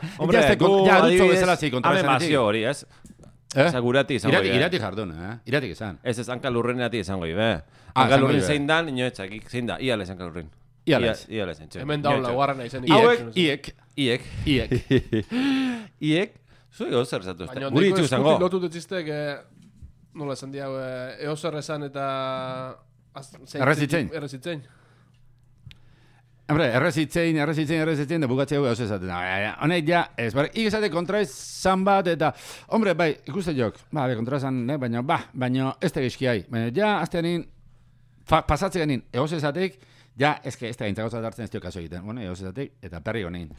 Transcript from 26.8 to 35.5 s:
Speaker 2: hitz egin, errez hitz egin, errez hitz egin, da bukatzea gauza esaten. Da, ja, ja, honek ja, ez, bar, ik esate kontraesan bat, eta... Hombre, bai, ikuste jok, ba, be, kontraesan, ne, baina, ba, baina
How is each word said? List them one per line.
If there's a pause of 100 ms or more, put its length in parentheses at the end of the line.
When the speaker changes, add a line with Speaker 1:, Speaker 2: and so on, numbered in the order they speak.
Speaker 2:
hitz
egin,
errez
hitz
egin,
errez
hitz
egin,
da
bukatzea
gauza
esaten.
Da,
ja,
ja, (100)
honek
ja, (160)
ez,
bar,
ik
esate
kontraesan
bat,
eta... (340)
Hombre,
bai, (120)
ikuste
jok, (140)
ba,
be,
kontraesan,
ne,
baina,
ba,
baina